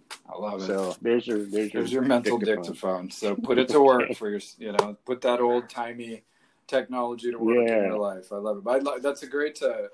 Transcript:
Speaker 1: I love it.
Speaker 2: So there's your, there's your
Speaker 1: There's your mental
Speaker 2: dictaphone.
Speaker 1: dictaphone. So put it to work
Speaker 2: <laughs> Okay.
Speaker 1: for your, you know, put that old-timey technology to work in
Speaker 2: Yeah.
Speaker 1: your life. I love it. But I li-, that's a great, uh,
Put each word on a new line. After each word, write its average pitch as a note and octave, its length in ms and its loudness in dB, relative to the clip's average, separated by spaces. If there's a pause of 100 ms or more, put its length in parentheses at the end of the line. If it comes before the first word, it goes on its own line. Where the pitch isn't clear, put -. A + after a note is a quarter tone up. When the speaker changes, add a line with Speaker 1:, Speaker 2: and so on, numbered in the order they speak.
(320)
Speaker 1:
I - 60 -12
love G2+ 240 -6
it. F#2 60 -6
Speaker 2:
So F#2+ 340 -2
there's A#2 240 2
your, A2+ 140 -2
there's G#2 340 -2
your A#2 80 -2
Speaker 1:
There's A#2 120 -4
your C3 100 0
mental A#2+ 340 2
Speaker 2:
dictaphone. G#2 260 0 (440)
Speaker 1:
dictaphone. - 40 -16
So G2+ 240 -2
put A#2+ 220 0
it B2+ 120 4
to D3 120 8
work C3 200 8
Speaker 2:
<laughs> - 20 0
Okay. A#2 100 -4
Speaker 1:
for G#2+ 160 -6
your, G#2 100 -4 (200)
you A2 140 -8
know, G#2 220 0 (100)
put B2 160 -4
that B2 200 2
old-timey A#2+ 840 -2 (440)
technology A#2+ 640 -2
to A#2 80 -8
work A2+ 180 4
in A#2 100 6
Speaker 2:
Yeah. A2 200 4
Speaker 1:
your G#2+ 100 -2
life. G2 340 -6
I G2+ 40 -8
love G2+ 220 -4
it. G2 60 -14
But C3+ 240 0
I C#3+ 80 -2
li-, B2 60 -8
that's C#3 220 -4
a C3+ 40 -12
great, D3 360 -4
uh, A2 300 -2